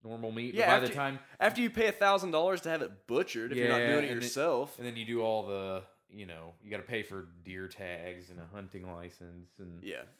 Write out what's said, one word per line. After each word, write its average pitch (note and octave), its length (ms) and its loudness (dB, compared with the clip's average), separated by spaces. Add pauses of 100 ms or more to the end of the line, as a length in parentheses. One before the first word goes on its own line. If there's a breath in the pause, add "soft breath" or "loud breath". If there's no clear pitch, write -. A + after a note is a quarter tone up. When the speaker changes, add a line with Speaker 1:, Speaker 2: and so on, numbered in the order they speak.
Speaker 1:
normal A2+ 300 -6
meat, A#2 200 -4
but G3+ 60 -2
Speaker 2:
Yeah, A3+ 80 6
Speaker 1:
by F3 100 10
Speaker 2:
after, B2+ 120 4
Speaker 1:
the A2+ 60 -2
time C#3 240 -2 (220 loud breath)
Speaker 2:
after A3 220 4
you A3+ 80 2
pay A3 160 4
a G#3 60 4
thousand G3 400 4
dollars E3+ 300 4
to D#3+ 80 -6
have D#3+ 120 0
it G2+ 240 -8
butchered, B2 460 0
if B2 60 0
you're A#2+ 100 4
not A#2+ 100 6
Speaker 1:
Yeah, A#2+ 140 4
Speaker 2:
doing A#2+ 120 6
it C#3 40 -2
Speaker 1:
and A#2+ 80 -2
then, A#2 60 -2
Speaker 2:
yourself. C#3 560 0
Speaker 1:
and A#2+ 80 -8
then A#2+ 100 -8
you A2+ 100 -6
do A#2 160 0
all A2 240 2
the, F#2+ 360 -4 (280)
you G2+ 160 -14
know, E2 260 -14 (100)
you G#2 80 -16
gotta G2+ 120 -8
pay A2+ 200 -4
for F#2+ 260 -12 (160)
deer F#2 240 -10
tags F2 640 -12
and F2 100 -16
a E2+ 120 -14
hunting F#2 400 -14
license F2 680 -16
and F2 240 -14
Speaker 2:
Yeah. D#2+ 200 -10 (180)